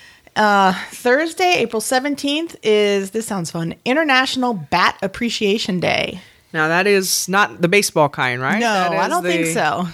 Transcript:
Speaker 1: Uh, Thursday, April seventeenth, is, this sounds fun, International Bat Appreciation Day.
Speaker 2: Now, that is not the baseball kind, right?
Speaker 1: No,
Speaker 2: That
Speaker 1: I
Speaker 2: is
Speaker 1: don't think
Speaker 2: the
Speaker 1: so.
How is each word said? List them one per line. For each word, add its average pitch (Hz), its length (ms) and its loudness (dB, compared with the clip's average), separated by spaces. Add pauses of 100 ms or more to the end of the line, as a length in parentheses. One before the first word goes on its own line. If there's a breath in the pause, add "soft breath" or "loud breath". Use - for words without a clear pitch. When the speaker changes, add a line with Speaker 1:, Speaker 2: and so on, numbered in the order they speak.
(360 loud breath)
Speaker 1:
Uh, 202 360 4 (180)
Thursday, 320 680 2
April 226 220 -2
seventeenth, 285 840 -2
is, 202 480 2
this 220 160 -6
sounds 175 240 -6
fun, 165 240 -6 (100)
International 262 680 0
Bat 180 480 0
Appreciation 196 760 -2
Day. 165 400 -2 (320 loud breath)
Speaker 2:
Now, 156 140 0
that 180 220 2
is 190 400 0
not 185 340 0
the 175 60 4
baseball 175 400 2
kind, 127 340 -2
right? 156 160 0
Speaker 1:
No, 226 140 0
Speaker 2:
That 180 200 0
Speaker 1:
I 170 120 0
Speaker 2:
is 220 40 0
Speaker 1:
don't 330 140 -2
think 170 240 0
Speaker 2:
the 160 60 -2
Speaker 1:
so. 165 420 0